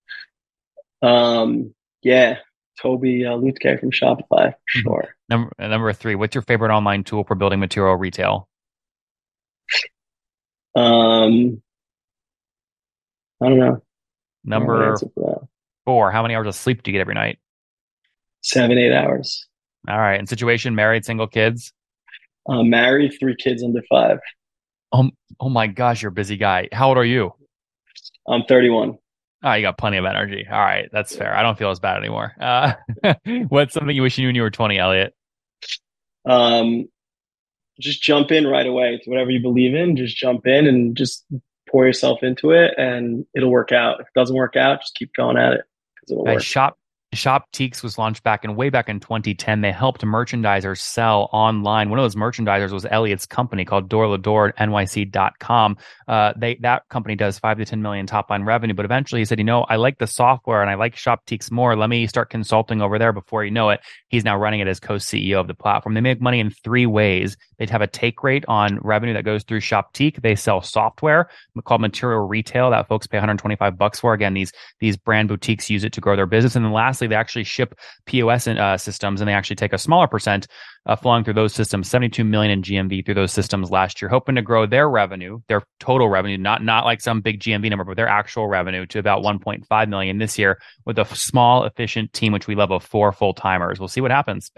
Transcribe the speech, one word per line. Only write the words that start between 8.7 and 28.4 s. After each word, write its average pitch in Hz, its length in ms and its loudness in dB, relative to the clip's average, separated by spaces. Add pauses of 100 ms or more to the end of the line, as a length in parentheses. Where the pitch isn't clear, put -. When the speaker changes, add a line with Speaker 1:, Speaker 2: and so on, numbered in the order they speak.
Speaker 1:
Um, 113 840 4 (1800)
I 127 80 4
don't 131 100 6
know. 127 60 6
I 127 40 4
don't - 0 -
have 127 40 2
an 127 80 -6 (680)
Speaker 2:
Number 113 440 0
Speaker 1:
answer 104 240 -4
for 50 260 -4
that. 131 60 -18 (380)
Speaker 2:
four, 113 260 4
how 110 100 2
many 113 140 -2
hours 110 120 -2
of 98 80 -6
sleep - 280 -2
do - 80 -4
you - 60 0
get 95 40 2
every 104 140 -4
night? - 240 -4 (1000)
Speaker 1:
Seven, 123 360 2
eight 120 160 4
hours. 139 540 -2 (400)
Speaker 2:
All 104 100 -2
right. 101 220 2
And 101 100 -10
situation: 117 460 0
married, 110 300 2
single, 110 220 -4
kids? 113 460 0 (760)
Speaker 1:
Uh, 127 140 0
married, 127 580 4
three 131 160 -2
kids 120 280 -4
under 120 260 -2
five. 58 300 4 (720)
Speaker 2:
Um, 131 200 4 (280)
oh 135 100 -6
my 113 180 0
gosh, 117 360 -2
you're 107 60 -6
a 90 40 -8
busy 101 240 -6
guy. 95 340 0
How 135 180 2
old 131 80 4
are 120 80 4
you? 120 280 0 (920)
Speaker 1:
I'm 120 160 0